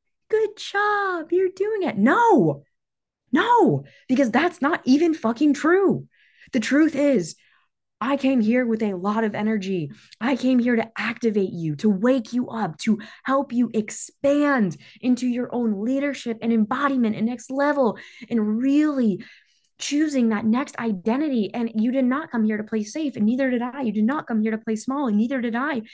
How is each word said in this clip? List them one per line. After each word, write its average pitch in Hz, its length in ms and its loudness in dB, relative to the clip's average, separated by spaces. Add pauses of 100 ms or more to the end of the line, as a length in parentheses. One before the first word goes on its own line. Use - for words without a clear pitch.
(280)
good 427 280 0
job. 403 760 -2
You're 370 220 2
doing 415 300 -2
it." 269 120 -4
No, 262 680 4 (680)
no, 330 520 4 (240)
because 262 220 2
that's 320 300 0
not 294 240 0
even 302 300 4
fucking 262 400 0
true. 320 520 2 (460)
The 254 80 0
truth 302 340 2
is, 262 420 2 (640)
I 269 160 0
came 269 240 2
here 240 260 2
with 226 160 -2
a 208 120 -2
lot 208 300 -2
of 214 100 -2
energy. 196 560 -2 (300)
I 254 160 0
came 254 220 2
here 240 180 2
to 220 220 -2
activate 214 540 -2
you, 160 240 -4
to 214 120 0
wake 220 440 0
you 247 180 -4
up, 202 280 -6
to 208 200 0 (260)
help 269 280 -2
you 240 200 0
expand 254 1040 0 (240)
into 254 260 0
your 247 280 -4
own 220 300 -2
leadership 262 580 -4
and 226 100 0
embodiment 240 640 0
and 220 100 -2
next 247 240 -8
level 277 480 0 (300)
and 214 300 -2
really 269 640 2 (540)
choosing 285 520 0
that 214 140 -2
next 233 340 -2
identity. 226 760 -2
And 233 220 -4
you 220 160 0
did 262 140 0
not 269 260 -2
come 226 140 0
here 214 140 0
to 214 60 -6
play 214 200 -4
safe, 302 320 -6
and 208 100 0
neither 254 240 2
did 247 120 0
I. 247 200 -8
You 226 100 -2
did 214 120 0
not 285 220 -2
come 226 160 -2
here 220 100 0
to 220 60 -4
play 220 180 -4
small, 269 300 -4
and 208 100 0
neither 240 240 0
did 233 160 -2
I. 269 260 -4 (120)